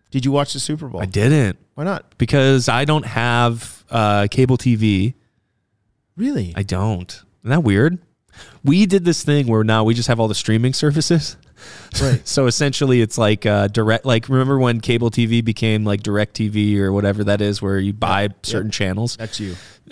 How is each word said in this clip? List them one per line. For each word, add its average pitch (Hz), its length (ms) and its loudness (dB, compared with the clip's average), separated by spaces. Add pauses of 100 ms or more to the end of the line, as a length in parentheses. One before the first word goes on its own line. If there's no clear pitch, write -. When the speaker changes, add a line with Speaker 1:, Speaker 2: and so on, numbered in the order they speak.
(120)
Speaker 1:
Did 131 140 -2
you 139 60 0
watch 139 220 0
the 139 60 -8
Super 151 280 -6
Bowl? - 140 -8
Speaker 2:
I 104 40 -4
didn't. 107 520 2 (160)
Speaker 1:
Why 139 100 -10
not? - 360 -8
Speaker 2:
Because 135 500 2
I 123 160 0
don't 151 200 0
have, 120 840 -2
uh, 104 400 2
cable 127 280 2
T 123 180 2
V. 107 400 2 (1000)
Speaker 1:
Really? 165 400 -4
Speaker 2:
I - 60 -6
don't. 95 500 -4 (300)
Isn't 104 80 -10
that 156 140 2
weird? 123 340 4 (680)
We 170 220 4
did 185 200 2
this 175 180 0
thing 147 240 2
where 113 160 2
now 110 200 2
we 113 120 4
just 120 120 -4
have 113 120 0
all 113 80 2
the 107 80 -2
streaming 113 380 0
services. 151 640 0 (640)
Speaker 1:
Right. 127 220 2
Speaker 2:
<laughs> - 20 -14
So 139 200 0
essentially 131 560 2
it's 107 160 -2
like, 107 280 2
uh, 104 220 2
direct, 110 380 0
like, 117 240 0
remember 131 300 2
when 120 220 0
cable 117 280 0
T 117 160 0
V 117 160 2
became, 110 440 0
like, 101 180 -2
DirecTV 104 760 0
or 98 140 0
whatever 101 320 0
that 101 180 0
is, 104 220 -2
where 98 160 -2
you 98 140 -2
buy 101 300 -2
Speaker 1:
Yep. 101 220 -8
Speaker 2:
certain 107 220 -6
Speaker 1:
Yep. 104 60 -8
Speaker 2:
channels? 104 440 -4
Speaker 1:
That's - 220 -12
you. 95 160 -10 (360)